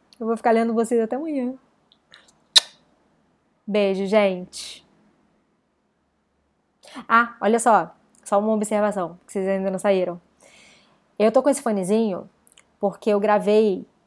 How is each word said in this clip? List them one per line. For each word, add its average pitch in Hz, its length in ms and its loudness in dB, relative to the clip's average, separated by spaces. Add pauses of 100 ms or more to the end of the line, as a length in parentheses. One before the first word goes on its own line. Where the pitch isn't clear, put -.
(180)
eu 226 80 -10
vou 226 120 -2
ficar 233 140 2
lendo 226 220 2
vocês 226 280 0
até 226 160 -4
amanhã. 277 360 -6 (2250)
Beijo, 196 380 -2
gente. 190 840 -2 (2250)
Ah, 226 320 2
olha 220 180 2
só. 202 340 2 (300)
Só 202 160 0
uma 220 140 0
observação, 208 720 -2
que - 80 -20
vocês 190 120 -4
ainda 196 240 -2
não 190 100 -6
saíram. 180 420 0 (1000)
Eu 214 100 4
tô 254 140 4
com 294 60 4
esse 277 120 0
fonezinho 208 680 -2 (520)
porque 202 300 -2
eu 202 80 2
gravei 208 680 2 (220)